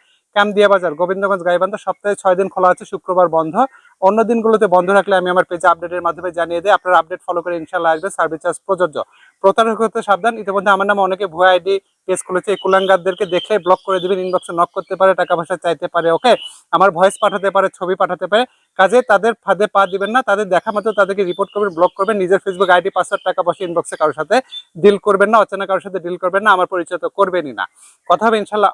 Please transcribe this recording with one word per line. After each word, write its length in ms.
কামদিয়া 360
বাজার, 280
গোবিন্দগঞ্জ, 480
গাইবান্ধা। 380
সপ্তাহে 360
ছয় 160
দিন 160
খোলা 180
আছে, 200
শুক্রবার 340
বন্ধ। 180
অন্য 160
দিনগুলোতে 460
বন্ধ 140
রাখলে 220
আমি 140
আমার 160
পেজে 220
আপডেটের 340
মাধ্যমে 320
জানিয়ে 240
দিই। 140
আপনারা 240
আপডেট 260
ফলো 180
করে 180
ইনশাল্লাহ 320
আসবেন, 240
সার্ভিস 240
চার্জ 240
প্রযোজ্য। 300
প্রতারক 400
হতে 260
সাবধান। 340
ইতিমধ্যে 320
আমার 160
নামে 180
অনেকে 260
ভুয়া 200
আইডি 200
পেজ 200
খুলেছে, 280
এই 80
কুলাঙ্গারদেরকে 640
দেখলে 200
ব্লক 220
করে 160
দিবেন, 220
ইনবক্সে 360
নক 160
করতে 240
পারে, 200
টাকা 180
পয়সা 260
চাইতে 300
পারে, 220
ওকে? 160
আমার 200
ভয়েস 260
পাঠাতে 320
পারে, 140
ছবি 220
পাঠাতে 300
পারে, 120
কাজে 200
তাদের 220
ফাঁদে 300
পা 80
দিবেন 220
না। 140
তাদের 260
দেখা 200
মাত্র 140
তাদেরকে 300
রিপোর্ট 240
করবেন, 240
ব্লক 200
করবেন। 240
নিজের 220
Facebook 320
আইডি, 200
পাসওয়ার্ড, 320
টাকা 180
পয়সা 220
ইনবক্সে 320
কারোর 200
সাথে 160
ডিল 140
করবেন 260
না, 100
অচেনা 260
কারোর 180
সাথে 180
ডিল 180
করবেন 240
না, 100
আমার 160
পরিচয় 320
তো 40
করবেনই 400
না। 60
কথা 160
হবে 160
ইনশাল্লাহ 320